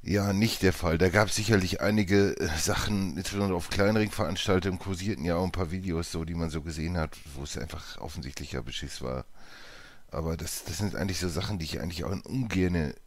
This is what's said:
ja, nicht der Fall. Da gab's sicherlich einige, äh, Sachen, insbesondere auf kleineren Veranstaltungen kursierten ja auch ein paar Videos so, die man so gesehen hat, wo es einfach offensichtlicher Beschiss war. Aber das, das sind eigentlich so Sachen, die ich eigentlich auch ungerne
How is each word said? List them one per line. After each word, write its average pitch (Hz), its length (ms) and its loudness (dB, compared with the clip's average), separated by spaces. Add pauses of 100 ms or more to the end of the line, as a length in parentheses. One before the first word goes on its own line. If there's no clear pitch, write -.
ja, 101 300 2
nicht 107 300 2
der 92 100 8
Fall. 85 240 2
Da 92 140 6
gab's 104 240 4
sicherlich 98 480 4
einige, 101 560 4
äh, - 180 0
Sachen, 95 640 0
insbesondere 98 380 0
auf 87 120 -4
kleineren 107 420 4
Veranstaltungen 92 680 2
kursierten 95 460 -4
ja 85 120 2
auch 92 80 2
ein 90 80 0
paar 87 200 -2
Videos 90 400 -2
so, 82 120 -2
die 82 100 -6
man 85 140 -2
so 78 140 -4
gesehen 80 340 -4
hat, 78 220 -2 (160)
wo 69 80 -8
es - 160 -8
einfach - 400 -10
offensichtlicher - 640 -8
Beschiss 65 400 -10
war. 64 240 -6 (840)
Aber 80 260 -4
das, - 280 -8
das - 140 -6
sind 104 160 0
eigentlich 92 240 -2
so 90 100 -2
Sachen, 95 300 -2
die 80 80 -4
ich - 140 -6
eigentlich 82 240 -6
auch - 80 -2 (120)
ungerne 90 720 0 (120)